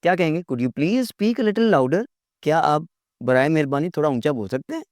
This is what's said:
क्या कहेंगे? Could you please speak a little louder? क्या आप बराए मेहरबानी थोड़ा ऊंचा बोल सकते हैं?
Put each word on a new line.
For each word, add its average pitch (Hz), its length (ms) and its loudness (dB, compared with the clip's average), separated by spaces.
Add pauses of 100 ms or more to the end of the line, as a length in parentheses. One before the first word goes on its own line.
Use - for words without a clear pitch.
क्या 175 140 2
कहेंगे? 170 260 0
Could 127 200 -4
you 123 100 -2
please 214 360 0
speak 226 320 -2
a 262 40 0
little 220 260 2
louder? 151 340 2 (380)
क्या 151 180 2
आप 151 260 0 (340)
बराए 127 280 2
मेहरबानी 151 420 0
थोड़ा 151 180 -2
ऊंचा 139 240 -2
बोल 110 160 -6
सकते 135 260 -8
हैं? 320 180 -8